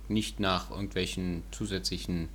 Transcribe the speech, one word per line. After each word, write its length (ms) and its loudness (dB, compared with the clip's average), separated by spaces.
nicht 320 2
nach 300 2
irgendwelchen 800 0
zusätzlichen 840 0